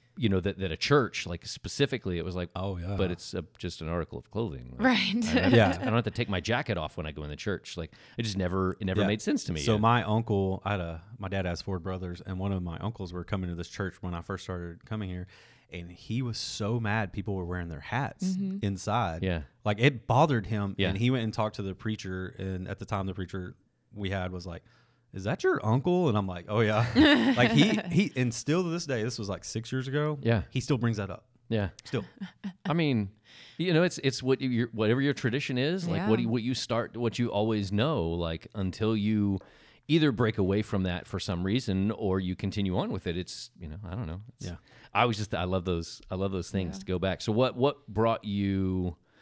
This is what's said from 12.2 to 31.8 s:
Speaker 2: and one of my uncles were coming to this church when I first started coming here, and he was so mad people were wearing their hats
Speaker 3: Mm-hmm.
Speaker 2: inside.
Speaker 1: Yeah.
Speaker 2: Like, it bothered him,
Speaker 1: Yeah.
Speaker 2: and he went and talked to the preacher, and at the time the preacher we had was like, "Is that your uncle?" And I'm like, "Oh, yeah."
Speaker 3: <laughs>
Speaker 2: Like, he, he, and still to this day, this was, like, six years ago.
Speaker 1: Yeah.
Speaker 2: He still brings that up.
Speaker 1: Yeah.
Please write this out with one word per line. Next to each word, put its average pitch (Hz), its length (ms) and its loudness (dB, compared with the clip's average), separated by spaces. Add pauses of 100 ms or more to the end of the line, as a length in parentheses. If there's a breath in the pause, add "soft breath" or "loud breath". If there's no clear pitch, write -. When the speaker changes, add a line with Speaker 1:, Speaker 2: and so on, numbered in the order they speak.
Speaker 2:
and 92 140 -4
one 98 120 0
of 92 120 0
my 85 140 -6
uncles 95 340 -6
were 90 100 -6
coming 92 260 -2
to 87 60 -4
this 85 140 -6
church - 340 -6
when 90 100 -4
I 87 100 -6
first 95 200 -6
started 87 420 -8
coming 107 240 -6
here, 90 200 -6 (440 soft breath)
and 87 180 -10
he 113 300 -6
was 120 160 -4
so 113 440 -4
mad 107 320 0
people 98 240 -4
were 90 100 -4
wearing 87 220 -4
their 73 120 -8
hats 135 540 -4
Speaker 3:
Mm-hmm. 190 280 -4
Speaker 2:
inside. 98 600 0
Speaker 1:
Yeah. 87 200 0 (220)
Speaker 2:
Like, 104 160 0
it 131 280 2
bothered 123 380 4
him, 101 320 -2
Speaker 1:
Yeah. 95 100 2
Speaker 2:
and 95 100 0
he 120 120 4
went 127 120 2
and 110 100 -2
talked 107 240 -2
to 104 60 -6
the 95 140 -4
preacher, 92 600 -6
and 92 280 -4
at 92 140 -8
the 101 40 -10
time 98 220 -2
the 95 80 -4
preacher 92 400 -6 (380)
we 101 180 -4
had 92 220 -2
was 90 140 -8
like, 82 160 -10 (500)
"Is 95 120 -8
that 123 200 -2
your 370 200 2
uncle?" 156 440 4
And 107 100 4
I'm 98 100 2
like, 87 200 -8
"Oh, 107 120 4
yeah." 110 340 4
Speaker 3:
<laughs> 269 420 8
Speaker 2:
Like, 220 160 6
he, 214 240 6 (140)
he, 175 240 4
and 123 180 2
still 160 300 0
to 175 60 -4
this 165 180 -4
day, 123 160 0
this 117 160 -2
was, 101 100 -6
like, 92 160 -6
six - 280 -6
years 131 160 -2
ago. 147 340 -2
Speaker 1:
Yeah. 117 280 4
Speaker 2:
He 131 100 -2
still 127 180 2
brings 113 200 2
that 98 120 -4
up. - 140 -12 (240)
Speaker 1:
Yeah. 104 220 0 (140)